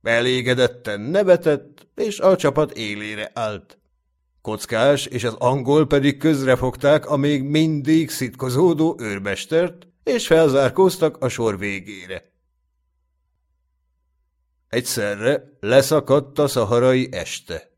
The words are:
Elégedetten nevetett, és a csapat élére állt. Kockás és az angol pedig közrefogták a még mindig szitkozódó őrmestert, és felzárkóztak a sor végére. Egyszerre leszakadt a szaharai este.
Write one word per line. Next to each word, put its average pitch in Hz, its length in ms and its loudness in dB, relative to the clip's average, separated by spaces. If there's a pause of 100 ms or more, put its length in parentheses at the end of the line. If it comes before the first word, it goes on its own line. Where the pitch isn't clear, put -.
Elégedetten 120 960 0
nevetett, 165 920 0
és 208 240 -6
a 185 180 4
csapat 151 360 -2
élére 104 640 -8
állt. 107 440 -8 (640)
Kockás 117 640 0
és 117 180 -6
az 113 140 -4
angol 139 480 2
pedig 143 320 2
közrefogták 135 920 2
a 147 60 0
még 143 260 0
mindig 156 680 0
szitkozódó 143 920 0
őrmestert, 110 880 -4 (160)
és 247 220 -2
felzárkóztak 160 960 2
a 127 60 -2
sor 110 300 -2
végére. 95 680 -10 (2500)
Egyszerre 113 760 -4 (180)
leszakadt 139 800 2
a 147 100 2
szaharai 123 640 0
este. - 640 -12